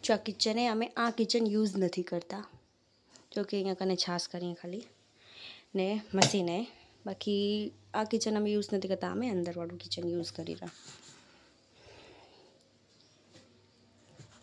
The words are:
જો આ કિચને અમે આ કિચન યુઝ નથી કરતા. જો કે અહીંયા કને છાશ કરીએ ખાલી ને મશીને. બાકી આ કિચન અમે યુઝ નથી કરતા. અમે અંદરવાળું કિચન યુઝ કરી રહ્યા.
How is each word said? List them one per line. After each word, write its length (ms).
જો 100
આ 40
કિચને 500
અમે 200
આ 140
કિચન 360
યુઝ 300
નથી 240
કરતા. 420
જો 80
કે 140
અહીંયા 160
કને 220
છાશ 320
કરીએ 260
ખાલી 320
ને 260
મશીને. 540
બાકી 680
આ 100
કિચન 340
અમે 140
યુઝ 220
નથી 140
કરતા. 240
અમે 180
અંદરવાળું 480
કિચન 300
યુઝ 240
કરી 220
રહ્યા. 160